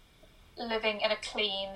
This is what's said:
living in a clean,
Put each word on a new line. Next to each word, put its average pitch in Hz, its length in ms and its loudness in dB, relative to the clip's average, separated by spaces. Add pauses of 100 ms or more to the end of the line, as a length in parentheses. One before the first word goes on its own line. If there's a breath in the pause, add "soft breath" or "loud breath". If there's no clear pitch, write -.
(560)
living 220 460 0
in 214 80 6
a 214 60 2
clean, 196 600 -2